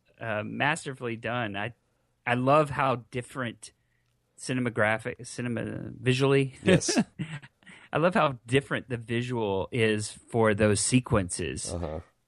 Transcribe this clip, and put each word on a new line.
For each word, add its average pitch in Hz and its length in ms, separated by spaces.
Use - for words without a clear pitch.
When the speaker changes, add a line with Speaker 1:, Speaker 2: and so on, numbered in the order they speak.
Speaker 1:
uh, 107 240
masterfully 127 720
done. 113 400
I, 107 180
I 123 80
love 143 360
how 131 400
different 123 600
cinematographic, 117 880
cinema, 113 640
visually. 135 600
Speaker 2:
Yes. 185 340
Speaker 1:
<laughs> - 480
I - 60
love 180 160
how 151 320
different 127 420
the 120 80
visual 117 760
is 110 380
for 110 240
those 104 260
sequences. 92 920
Speaker 2:
Uh-huh. 80 280